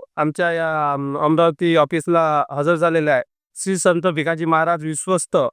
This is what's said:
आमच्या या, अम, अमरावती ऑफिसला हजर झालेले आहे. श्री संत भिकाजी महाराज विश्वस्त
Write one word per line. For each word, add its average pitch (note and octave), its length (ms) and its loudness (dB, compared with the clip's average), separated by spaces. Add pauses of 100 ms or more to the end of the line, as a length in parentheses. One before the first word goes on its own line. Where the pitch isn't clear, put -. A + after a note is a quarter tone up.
(160)
आमच्या D#3+ 360 -2
या, D#3+ 400 -2
अम, C#3 260 -4
अमरावती E3 580 2
ऑफिसला D#3 760 2
हजर D3 240 0
झालेले D#3+ 360 0
आहे. B2+ 120 2 (340)
श्री F#3+ 200 -4
संत F3 300 2
भिकाजी D#3+ 380 -2
महाराज D#3+ 400 0
विश्वस्त D#3+ 520 -4 (160)